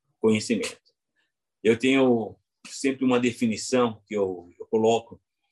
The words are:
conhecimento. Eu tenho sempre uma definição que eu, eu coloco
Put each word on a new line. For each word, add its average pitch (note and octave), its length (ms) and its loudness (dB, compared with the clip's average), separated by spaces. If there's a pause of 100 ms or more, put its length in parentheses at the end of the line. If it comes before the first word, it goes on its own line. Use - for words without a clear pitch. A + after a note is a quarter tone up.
(200)
conhecimento. A2 640 -2 (800)
Eu A2+ 140 4
tenho B2+ 580 2 (300)
sempre C3+ 400 -4
uma B2 140 2
definição A#2 840 -2
que G#2+ 100 -10
eu, F#2 440 -4
eu - 60 -16
coloco A2 560 0 (300)